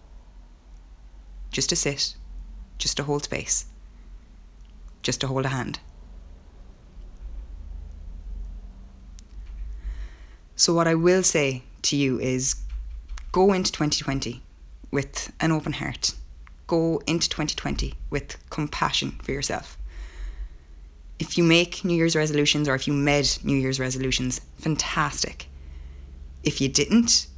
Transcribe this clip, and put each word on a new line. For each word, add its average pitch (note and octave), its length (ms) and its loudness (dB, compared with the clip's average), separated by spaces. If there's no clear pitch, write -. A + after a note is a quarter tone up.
Just - 200 0
to E3+ 60 4
sit, - 400 0
just - 180 0
to D3+ 80 -2
hold D3 200 0
space, - 420 -2
just - 180 -2
to C3+ 80 -2
hold C3+ 180 0
a - 20 0
hand." C3 300 -2
So - 160 6
what E3 140 8
I E3 80 8
will F3+ 280 8
say C3+ 420 2
to - 140 2
you C3+ 240 4
is C3 340 2
go F#3+ 200 8
into F#3 200 2
twenty D3+ 300 2
twenty C3 400 -2
with - 500 -2
an D#3+ 100 4
open D#3 220 0
heart. C#3 420 -2
Go E3 380 4
into E3 220 2
twenty - 280 -2
twenty C#3 380 -2
with - 300 -4
compassion - 720 0
for - 100 -4
yourself. - 440 -2
If - 180 -4
you E3+ 80 6
make E3+ 400 6
New E3+ 100 2
Year's E3 200 4
resolutions, D3 540 4
or C3 60 4
if C3 120 -2
you D3 60 2
made C#3+ 360 4
New C#3 140 4
Year's C3 240 2
resolutions, B2+ 600 0
fantastic. - 880 -2
If D3 160 2
you C3+ 80 4
didn't F3+ 580 4